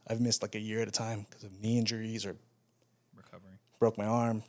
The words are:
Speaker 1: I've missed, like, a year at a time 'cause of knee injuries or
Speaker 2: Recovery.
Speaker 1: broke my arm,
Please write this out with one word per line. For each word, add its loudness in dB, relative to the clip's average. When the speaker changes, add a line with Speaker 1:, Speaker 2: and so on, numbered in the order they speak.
Speaker 1:
I've 0
missed, 2
like, -4
a -4
year -4
at -2
a -12
time -4
'cause -20
of -16
knee 4
injuries -2
or -8
Speaker 2:
Recovery. -20
Speaker 1:
broke 6
my 0
arm, 2